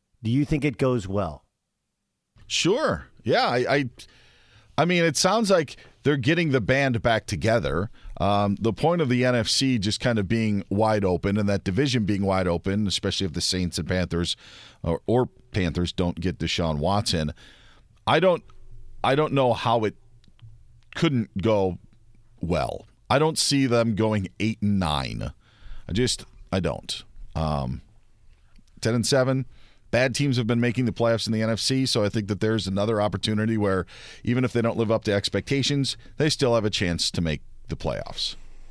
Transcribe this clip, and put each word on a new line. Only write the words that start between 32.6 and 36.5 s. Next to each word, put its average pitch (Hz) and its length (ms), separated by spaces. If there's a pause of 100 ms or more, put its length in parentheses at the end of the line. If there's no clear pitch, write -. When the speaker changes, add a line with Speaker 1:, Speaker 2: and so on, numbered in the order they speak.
Speaker 2:
another 101 360
opportunity 107 560
where 95 260 (400)
even 120 180
if 123 120
they 120 80
don't 113 160
live 110 120
up 110 140
to 104 80
expectations, 135 840 (180)
they 147 140
still 120 240